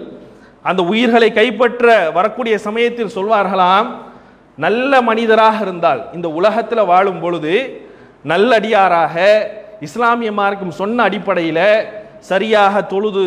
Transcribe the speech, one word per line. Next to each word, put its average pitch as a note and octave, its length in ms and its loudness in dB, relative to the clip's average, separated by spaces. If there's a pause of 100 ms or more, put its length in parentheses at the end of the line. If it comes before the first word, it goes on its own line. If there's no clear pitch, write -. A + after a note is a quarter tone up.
(640)
அந்த F#3 200 -2
உயிர்களை A3+ 500 2
கைப்பற்ற A#3+ 540 0 (240)
வரக்கூடிய G#3+ 480 -2
சமயத்தில் A#3 560 -4
சொல்வார்களாம், G3 720 2 (680)
நல்ல B3 440 2
மனிதராக A3 580 2
இருந்தால், E3+ 400 -2 (120)
இந்த E3+ 160 -6
உலகத்துல G#3+ 580 0
வாழும் F3+ 340 2
பொழுது E3+ 340 -4 (720)
நல்லடியாராக, F#3+ 920 2 (640)
இஸ்லாமிய A#3 520 -2
மார்க்கம் G3 480 -4
சொன்ன A3 280 0
அடிப்படையில F3+ 520 -2 (600)
சரியாக G3+ 600 2
தொழுது, G3 440 -2